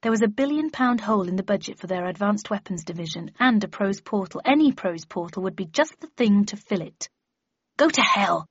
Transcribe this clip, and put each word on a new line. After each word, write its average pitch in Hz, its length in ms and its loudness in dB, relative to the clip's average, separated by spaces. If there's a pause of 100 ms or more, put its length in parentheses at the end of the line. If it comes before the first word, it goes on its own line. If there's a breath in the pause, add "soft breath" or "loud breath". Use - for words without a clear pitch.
There 226 80 0
was 220 100 2
a 226 60 4
billion-pound 269 720 0
hole 202 300 0
in 185 80 -2
the 185 60 -2
budget 196 360 -4
for - 80 -14
their 180 200 -4
advanced 202 420 -2
weapons 196 340 -4
division 170 560 -8
and 233 240 4
a 180 60 -4
prose 196 320 -2
portal. - 420 -4
Any 285 300 4
prose 170 320 -4
portal 175 380 -6
would 185 120 -4
be 190 100 -6
just 285 360 -2
the 320 60 -18
thing 208 400 4
to 208 100 -10
fill 202 240 -6
it. - 260 -12 (680)
Go 294 120 4
to - 120 0
hell! 190 500 0